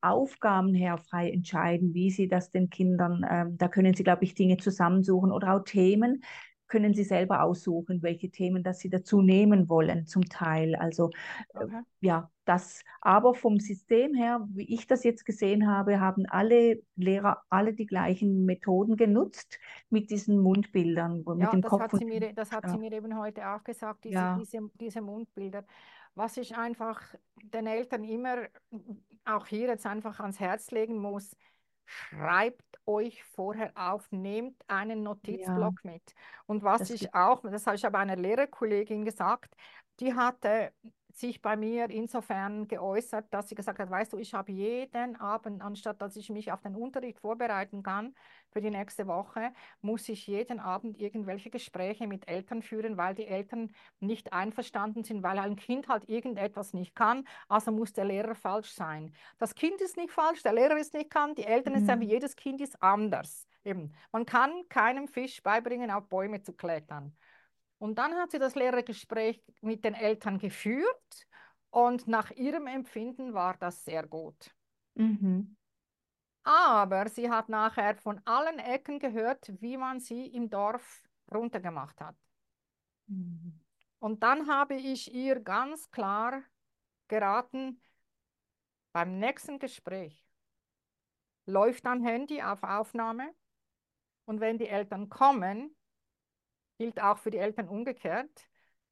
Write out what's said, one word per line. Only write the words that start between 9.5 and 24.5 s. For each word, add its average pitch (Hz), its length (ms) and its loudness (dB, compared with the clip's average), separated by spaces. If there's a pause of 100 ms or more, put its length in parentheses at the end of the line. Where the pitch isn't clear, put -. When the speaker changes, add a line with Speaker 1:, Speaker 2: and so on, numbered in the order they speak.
Speaker 1:
wollen, 165 380 4
zum 185 180 4
Teil. 160 500 0
Also, 165 360 2 (420)
äh, - 100 -6
Speaker 2:
Okay. 226 180 -8 (200)
Speaker 1:
ja, 165 300 2 (140)
das, - 380 0 (180)
aber 214 320 8
vom 214 260 4
System 226 540 2
her, 240 360 2
wie 196 240 -6
ich 226 140 -4
das 240 160 4
jetzt 233 220 2
gesehen 208 420 4
habe, 202 320 4
haben 190 260 2
alle 226 560 6 (140)
Lehrer 190 540 2
alle 214 240 4
die 214 120 -4
gleichen 190 600 2
Methoden 190 520 2
genutzt 226 600 2 (300)
mit 214 200 2
diesen 202 300 2
Mundbildern, 170 840 2
wo, 170 100 -2
mit 175 80 2
Speaker 2:
Ja, 220 80 4
Speaker 1:
dem 185 100 6
Speaker 2:
das 220 80 -4
Speaker 1:
Kopf 208 120 4
Speaker 2:
hat 226 120 -2
Speaker 1:
und 202 60 2
Speaker 2:
sie 226 60 0
mir, 220 280 -4
das 214 180 -6
hat 214 160 -6
sie 180 60 -2
Speaker 1:
Ja. 220 40 -2
Speaker 2:
mir 220 140 -6
eben 220 260 -6
heute 214 300 -8
auch 208 160 -6
gesagt, 214 400 -10
diese, 196 120 -6
Speaker 1:
Ja. 185 220 0
Speaker 2:
diese, 226 220 -8 (200)